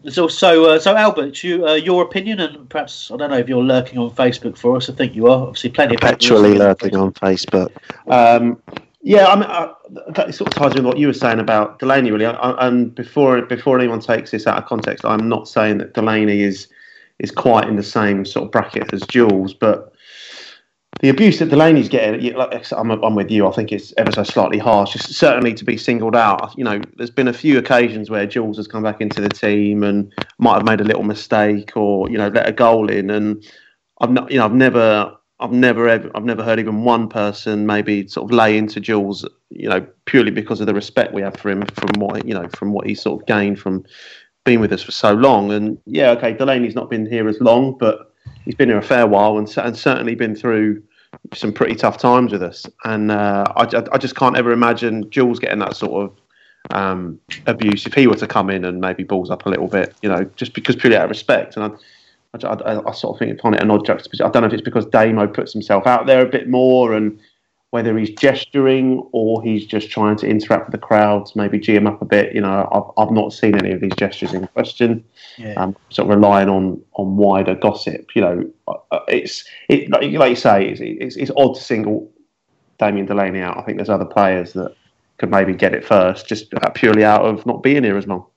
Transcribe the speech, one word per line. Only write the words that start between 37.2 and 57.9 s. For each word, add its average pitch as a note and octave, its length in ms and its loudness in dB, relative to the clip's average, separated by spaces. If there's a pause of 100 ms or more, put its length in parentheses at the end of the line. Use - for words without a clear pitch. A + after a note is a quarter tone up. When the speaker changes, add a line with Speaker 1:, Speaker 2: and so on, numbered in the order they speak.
Speaker 2:
maybe G#2 400 -2
sort A2 240 -10
of A#2+ 40 2
lay A2 220 4
into G#2+ 240 -4
Jules, G2+ 460 -4 (240)
you - 180 -10
know, F#2+ 180 -2 (200)
purely B2 240 4
because G#2+ 300 -6
of G2+ 60 -2
the G2+ 80 0
respect G#2+ 380 -2
we G2+ 100 -6
have G2 140 -8
for G#2 140 -6
him G2+ 160 -4
from G2+ 340 -4
what, G2 240 -6
you A#2 100 -6
know, F2 160 -8
from G#2 220 -6
what G2+ 140 -6
he G#2 80 -4
sort - 260 -6
of - 60 -12
gained G2+ 320 0
from F#2+ 260 -6 (600)
being A#2+ 160 4
with G2+ 120 0
us F#2 100 -4
for - 100 -14
so G#2+ 200 2
long. A2 380 4
And G#2+ 260 -2 (100)
yeah, B2 260 2
okay, A#2+ 200 0
Delaney's B2 440 -2
not A#2 120 -8
been A2 160 -4
here A2 240 -2
as G#2+ 140 -4
long, C3 340 4
but - 380 -2 (320)
he's - 80 -8
been B2 160 2
here G#2 80 2
a G#2+ 40 -2
fair A#2+ 240 2
while G#2+ 300 4
and, G#2 220 -4
and A2+ 180 -6
certainly A#2+ 380 -2
been A2+ 200 -4
through G#2+ 480 -2 (500)
some G#2 200 -6
pretty - 220 -2
tough A2 220 -2
times B2 360 2
with F#2 100 -4
us. F2 240 -12 (180)
And, G#2+ 260 -2
uh, G2+ 340 0 (120)
I, A#2 80 2
I, A#2 280 -2
I C#3 60 0
just C3 180 -4
can't B2 200 2
ever A#2+ 160 0
imagine A#2 580 0
Jules A#2+ 280 0
getting G2+ 220 -4
that G2 160 -6
sort G2+ 280 -4
of, - 720 -14
um, F#2 440 -6 (260)
abuse A2 400 -2
if - 80 -10